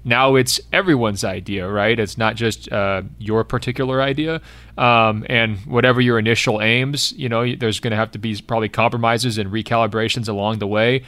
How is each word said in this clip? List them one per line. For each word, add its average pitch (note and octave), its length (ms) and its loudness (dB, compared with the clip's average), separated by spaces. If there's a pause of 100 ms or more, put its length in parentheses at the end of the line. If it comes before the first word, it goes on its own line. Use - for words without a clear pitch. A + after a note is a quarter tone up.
now C3 320 4
it's C3 240 2 (120)
everyone's B2 520 2
idea, F#2+ 440 -6
right? G#2 300 2
It's G#2 180 -4
not A2 200 0
just, A2 340 -4
uh, G2 320 -2 (160)
your A2 240 0
particular B2+ 580 -4
idea. D#3 400 -2 (380)
Um, A2+ 500 4
and A2+ 380 0
whatever B2 340 4
your A#2+ 200 4
initial A2 420 2
aims, B2+ 520 0
you C3+ 140 -6
know, A#2 120 0
y-, A#2+ 180 -2
there's A2 220 -2
gonna A2+ 160 -2
have A2 160 -2
to A2+ 80 -12
be G#2 200 -6
probably A2 280 -2
compromises A#2 680 0
and G2 120 -4
recalibrations A2+ 800 -2
along G#2 320 -2
the G2+ 80 -4
way, A#2 400 0